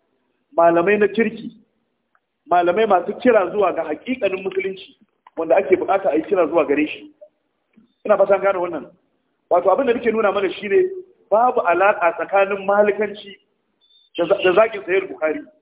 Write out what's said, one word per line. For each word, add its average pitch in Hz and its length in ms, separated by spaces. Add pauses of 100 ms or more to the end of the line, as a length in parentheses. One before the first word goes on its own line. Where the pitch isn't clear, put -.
(580)
malamai 170 400
na 202 100
kirki, 220 440 (1000)
malamai 180 380
masu 185 320
kira 214 320
zuwa 196 240
ga 160 80
haƙiƙanin 190 600
musulunci 190 520 (420)
wanda 165 200
ake 190 180
bukata 190 340
a 143 60
yi 160 80
kira 180 240
zuwa 156 200
gare 147 200
shi. - 240 (960)
Ina 208 120
fatan 196 240
gane 190 160
wannan. 170 300 (640)
Wato 175 200
abin 262 160
da 233 60
nake 240 180
nuna 208 200
mana 196 180
shi - 200
ne 190 120 (480)
babu 233 300
alaƙa 175 560
tsakanin 196 500
malikanci 202 720 (840)
da 170 80
za-, 196 180
da 185 100
zagin 214 320
Sahih 190 260
Bukhari 156 300 (200)